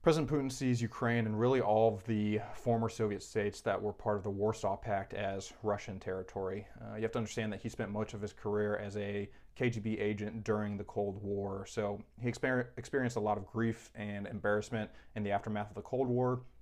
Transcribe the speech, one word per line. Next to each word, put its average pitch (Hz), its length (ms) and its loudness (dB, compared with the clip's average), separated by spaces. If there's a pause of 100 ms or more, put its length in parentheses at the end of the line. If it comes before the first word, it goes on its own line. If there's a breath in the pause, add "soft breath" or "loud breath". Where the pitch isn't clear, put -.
President 156 280 4
Putin 139 200 2
sees 127 320 2
Ukraine 117 440 2
and 107 120 0
really 123 220 6
all 110 340 6
of 101 120 -8
the 107 340 2 (140)
former 117 340 2
Soviet 104 340 -2
states 101 400 -2
that 98 180 0
were 104 120 -2
part 104 240 0
of 95 60 -2
the 104 80 -2
Warsaw 104 460 0
Pact 98 380 -2
as 98 380 -4 (100)
Russian 101 360 -2
territory. 95 680 -4 (140)
Uh, 107 160 -10
you 110 60 -2
have 113 100 0
to 123 60 -2
understand 110 340 -2
that 95 80 -6
he 117 80 -6
spent 101 220 -4
much 107 240 -2
of 104 60 -6
his 104 120 -4
career 104 440 0
as 104 200 -6
a 101 320 -2 (280 soft breath)
K 123 140 2
G 117 100 -4
B 107 180 0
agent 104 460 0
during 104 320 0
the 98 80 -4
Cold 101 380 -2
War, 98 440 -2
so 101 320 -2 (220)
he 120 100 0
exper-, 127 360 2 (100)
experienced 123 400 0
a 107 40 2
lot 104 180 4
of 98 80 -8
grief 113 480 0
and 104 320 -6
embarrassment 104 640 0 (260 loud breath)
in 107 60 -2
the 101 80 0
aftermath 104 400 0
of - 40 -16
the 104 60 -6
Cold 131 260 0
War 127 360 2 (200)